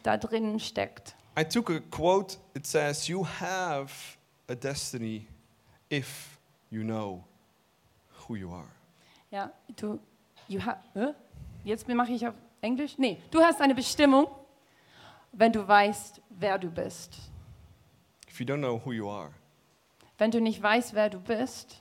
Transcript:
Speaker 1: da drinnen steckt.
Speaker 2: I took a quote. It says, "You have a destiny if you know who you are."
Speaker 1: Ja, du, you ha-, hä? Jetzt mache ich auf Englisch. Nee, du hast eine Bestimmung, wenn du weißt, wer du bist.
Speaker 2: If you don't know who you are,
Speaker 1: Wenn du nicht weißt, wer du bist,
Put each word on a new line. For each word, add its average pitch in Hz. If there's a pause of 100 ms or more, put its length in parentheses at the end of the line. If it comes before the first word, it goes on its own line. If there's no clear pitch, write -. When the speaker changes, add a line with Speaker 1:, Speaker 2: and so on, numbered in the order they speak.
Speaker 1:
da 214
drinnen 220
steckt. - (220)
Speaker 2:
I 156
took 196
a 160 (100)
quote. 185 (180)
It 143
says, 147
"You 175 (140)
have 175 (560)
a 127
destiny 113 (640)
if - (320)
you 110
know 107 (1040)
who 117
you 92
are." 85 (640)
Speaker 1:
Ja, 202 (240)
du, 208 (480)
you 190
ha-, 226 (140)
hä? 262 (500)
Jetzt 214
mache 240
ich 240
auf 220 (260)
Englisch. 254
Nee, 240 (120)
du 320
hast 330
eine 277
Bestimmung, 269 (1040)
wenn 226
du 208
weißt, 202 (180)
wer 190
du 185
bist. 175 (1120)
Speaker 2:
If -
you 127
don't 139
know 123
who 135
you 107
are, 90 (840)
Speaker 1:
Wenn 220
du 226
nicht 220
weißt, 220
wer 214
du 190
bist, 226